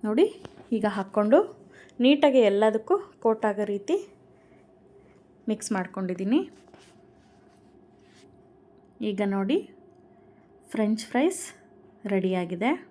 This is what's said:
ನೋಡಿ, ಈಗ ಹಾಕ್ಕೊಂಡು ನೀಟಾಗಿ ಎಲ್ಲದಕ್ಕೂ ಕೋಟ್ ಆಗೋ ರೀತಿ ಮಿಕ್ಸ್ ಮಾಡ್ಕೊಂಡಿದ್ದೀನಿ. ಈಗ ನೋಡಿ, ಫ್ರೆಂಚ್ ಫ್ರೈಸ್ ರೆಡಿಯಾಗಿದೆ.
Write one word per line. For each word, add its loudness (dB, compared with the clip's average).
ನೋಡಿ, 4
ಈಗ -2
ಹಾಕ್ಕೊಂಡು 2
ನೀಟಾಗಿ 6
ಎಲ್ಲದಕ್ಕೂ 2
ಕೋಟ್ 0
ಆಗೋ -2
ರೀತಿ -4
ಮಿಕ್ಸ್ -6
ಮಾಡ್ಕೊಂಡಿದ್ದೀನಿ. -4
ಈಗ -6
ನೋಡಿ, 0
ಫ್ರೆಂಚ್ -2
ಫ್ರೈಸ್ -2
ರೆಡಿಯಾಗಿದೆ. -2